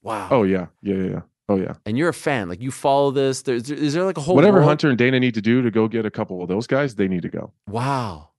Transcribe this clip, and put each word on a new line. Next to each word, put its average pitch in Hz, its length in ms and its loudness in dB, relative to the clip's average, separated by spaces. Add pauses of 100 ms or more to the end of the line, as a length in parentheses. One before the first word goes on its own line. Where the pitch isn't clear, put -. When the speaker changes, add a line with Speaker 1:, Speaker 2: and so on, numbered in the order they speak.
Speaker 1:
wow. 107 300 -8
Speaker 2:
Oh, 127 120 4
yeah. 92 240 0 (140)
Yeah, 98 140 -4
yeah, 95 160 -4
yeah. 98 100 -8 (260)
Oh, 104 100 2
yeah. 95 160 -4 (120)
Speaker 1:
And 107 120 -4
you're 165 120 0
a 151 40 -4
fan. 120 360 -4
Like, 90 120 -10
you 131 100 -8
follow 139 400 2
this. 135 320 -2
There's, 120 260 -2
is 143 240 -2
there, 175 100 -2
like, 190 140 -2
a 160 40 -4
whole 135 140 0
Speaker 2:
Whatever 190 220 6
Speaker 1:
world? 147 120 6
Speaker 2:
Hunter 151 200 2
and 123 80 2
Dana 127 220 4
need 123 160 2
to 110 60 -2
do 117 200 4
to 120 100 0
go 110 160 2
get 110 180 -4
a 104 60 -4
couple 92 300 -6
of 90 80 -8
those 101 180 -2
guys, 135 280 0
they 190 120 2
need 90 140 -2
to - 80 -8
go. - 240 -10 (140)
Speaker 1:
Wow. 113 720 -6